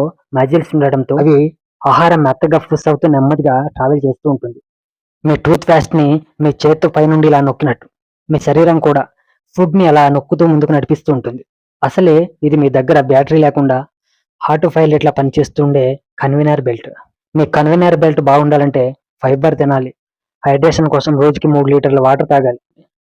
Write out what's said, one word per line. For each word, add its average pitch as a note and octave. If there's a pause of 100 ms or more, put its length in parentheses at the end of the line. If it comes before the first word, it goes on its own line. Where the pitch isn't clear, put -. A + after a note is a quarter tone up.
(340)
మజిల్స్ C3+
ఉండడంతో C#3
అవి D3+ (460)
ఆహారం D#3+
మెత్తగా D3+ (100)
పుష్ -
అవుతూ D3+
నెమ్మదిగా C#3+ (200)
ట్రావెల్ C3+
చేస్తూ C3+
ఉంటుంది. A#2+ (640)
మీ D#3 (120)
టూత్ E3
పేస్ట్‌ని D#3 (360)
మీ D3 (120)
చేత్తో D#3
పైనుండి D#3
ఇలా C#3+
నొక్కినట్టు C3+ (420)
మీ D#3
శరీరం D#3+
కూడా D3 (520)
ఫుడ్‌ని F3+
అలా D3 (120)
నొక్కుతూ D#3
ముందుకు D3+
నడిపిస్తూ D3
ఉంటుంది. B2 (380)
అసలే D#3+ (280)
ఇది D3+
మీ C#3
దగ్గర C#3+ (100)
బ్యాటరీ C#3+
లేకుండా C#3 (640)
ఆటో D#3
పైలట్‌లా D3+
పనిచేస్తుండే C#3 (340)
కన్వీనర్ C#3+
బెల్ట్. - (460)
మీ D3+ (120)
కన్వీనర్ E3+
బెల్ట్ D#3
బాగుండాలంటే C#3+ (380)
ఫైబర్ C#3
తినాలి, C3+ (520)
హైడ్రేషన్ D3+
కోసం D3
రోజుకి D3
మూడు C#3+
లీటర్ల C#3
వాటర్ C3+
తాగాలి, C3 (440)